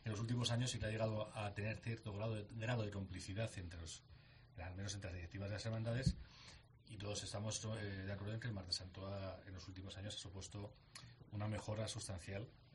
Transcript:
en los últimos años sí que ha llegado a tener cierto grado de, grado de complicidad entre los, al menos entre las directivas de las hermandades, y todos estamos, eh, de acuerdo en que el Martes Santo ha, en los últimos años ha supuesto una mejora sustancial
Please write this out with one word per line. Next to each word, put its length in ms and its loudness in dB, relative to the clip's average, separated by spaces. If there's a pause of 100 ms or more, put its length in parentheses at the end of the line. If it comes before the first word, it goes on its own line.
en 80 4
los 80 2
últimos 320 6
años 180 6
sí 80 0
que 80 2
ha 40 4
llegado 460 4
a 160 2
tener 260 2
cierto 340 0
grado 240 4
de, 160 -2
grado 320 4
de 80 2
complicidad 640 0
entre 240 -4
los, 240 -6 (580)
al 140 -4
menos 180 0
entre 160 -2
las 60 -2
directivas 320 -2
de 80 0
las 100 -2
hermandades, 480 4 (720)
y 100 -10
todos 260 0
estamos, 400 0
eh, 420 -2
de 60 0
acuerdo 220 0
en 40 0
que 80 -2
el 80 0
Martes 220 0
Santo 320 -4
ha, 360 -2
en 80 -8
los 140 -8
últimos 300 -8
años 180 -4
ha 40 -4
supuesto 540 -6 (600)
una 160 2
mejora 400 2
sustancial 580 -2 (280)